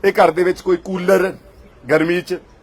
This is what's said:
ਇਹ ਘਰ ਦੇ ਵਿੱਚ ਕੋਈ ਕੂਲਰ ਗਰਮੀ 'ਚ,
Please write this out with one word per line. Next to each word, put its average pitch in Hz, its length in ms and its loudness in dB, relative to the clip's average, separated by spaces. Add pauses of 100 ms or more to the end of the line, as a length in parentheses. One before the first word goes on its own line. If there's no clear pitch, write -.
ਇਹ 196 80 2
ਘਰ 170 180 4
ਦੇ 170 120 0
ਵਿੱਚ 180 180 -2
ਕੋਈ 185 160 -2
ਕੂਲਰ 185 580 -2 (560)
ਗਰਮੀ 165 300 0
'ਚ, 175 160 -8 (260)